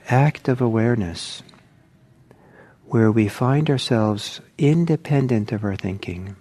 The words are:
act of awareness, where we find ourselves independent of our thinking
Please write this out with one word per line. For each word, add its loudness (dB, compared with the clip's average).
act 2
of 0
awareness, -2
where 4
we 2
find 0
ourselves -2
independent 0
of -4
our -4
thinking -10